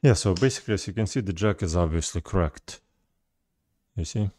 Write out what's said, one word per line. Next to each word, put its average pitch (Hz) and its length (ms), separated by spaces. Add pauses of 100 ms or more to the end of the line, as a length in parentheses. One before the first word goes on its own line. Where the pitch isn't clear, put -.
yeah, 135 140
so 95 200
basically, 110 400
as 95 120
you 101 60
can 107 140
see, 131 140
the 98 120
jack 98 300
is 82 120
obviously 82 460
cracked. - 600 (1160)
You 87 80
see? 104 340